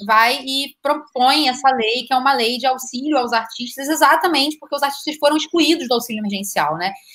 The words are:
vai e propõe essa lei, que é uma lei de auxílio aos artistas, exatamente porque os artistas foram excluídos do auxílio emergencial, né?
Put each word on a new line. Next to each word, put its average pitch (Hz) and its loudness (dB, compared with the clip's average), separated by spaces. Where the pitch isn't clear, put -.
vai 226 4
e 269 -4
propõe 285 0
essa 254 0
lei, 233 -2
que 262 -4
é 254 4
uma 269 4
lei 240 0
de 254 -2
auxílio 254 -2
aos 240 0
artistas, 240 -4
exatamente 302 2
porque - -8
os 277 -4
artistas 294 -4
foram 294 2
excluídos 311 0
do 247 0
auxílio 220 -4
emergencial, 196 -4
né? 185 -4